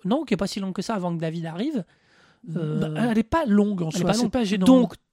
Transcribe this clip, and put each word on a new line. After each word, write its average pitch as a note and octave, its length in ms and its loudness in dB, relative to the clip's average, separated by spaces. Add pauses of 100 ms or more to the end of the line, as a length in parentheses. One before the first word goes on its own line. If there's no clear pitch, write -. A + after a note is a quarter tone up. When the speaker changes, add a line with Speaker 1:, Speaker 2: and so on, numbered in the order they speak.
Speaker 1:
non, C4+ 180 0
qui A3+ 120 0
est - 20 0
pas G3 100 -2
si - 120 -8
longue F#3+ 140 -6
que G3 100 -4
ça A#3 100 -4
avant F3 220 -4
que D#3+ 60 -6
David E3 260 -6
arrive. G3+ 360 -4 (720)
Euh, D#3 240 -2 (140)
Speaker 2:
Bah, G#3+ 180 0
elle G#3+ 60 2
est A3+ 60 2
pas E4 220 0
longue G3+ 360 2
en D#3+ 80 -2
Speaker 1:
elle - 60 -6
est F3+ 60 -2
Speaker 2:
soi, F3 60 2
Speaker 1:
pas F#3+ 60 2
Speaker 2:
c'est A#3 100 0
Speaker 1:
longue. A3 80 0
Speaker 2:
pas B3 120 0
gênant. F#3+ 240 0
Speaker 1:
Donc B3+ 260 6 (200)